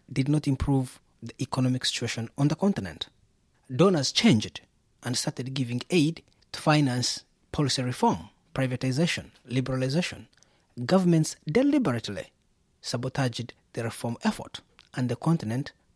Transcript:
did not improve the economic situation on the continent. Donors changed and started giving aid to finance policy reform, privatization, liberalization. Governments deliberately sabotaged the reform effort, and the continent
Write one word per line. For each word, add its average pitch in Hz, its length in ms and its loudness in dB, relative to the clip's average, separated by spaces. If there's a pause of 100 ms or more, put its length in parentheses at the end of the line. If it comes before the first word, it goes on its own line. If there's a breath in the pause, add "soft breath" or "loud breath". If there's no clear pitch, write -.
(120)
did 135 160 0
not 147 200 2
improve 135 500 0 (240)
the 117 180 -12
economic 127 440 0
situation 113 520 -4
on 139 120 4
the 151 80 2
continent. 98 520 -2 (680)
Donors 160 360 4
changed 113 520 4 (420)
and 120 120 -4
started 131 380 -6
giving 123 260 -2 (100)
aid 165 320 2 (280)
to - 100 -14
finance 139 640 2 (300)
policy 135 300 -2
reform, 123 480 -2 (220)
privatization, 131 720 -2 (220)
liberalization. 131 800 -2 (580 soft breath)
Governments 175 520 4 (100)
deliberately 170 840 0 (500)
sabotaged 127 720 -4 (200)
the 117 100 -6
reform 117 400 -6
effort, - 360 -4 (340)
and 127 140 -2
the 117 80 -2
continent 143 540 0 (260)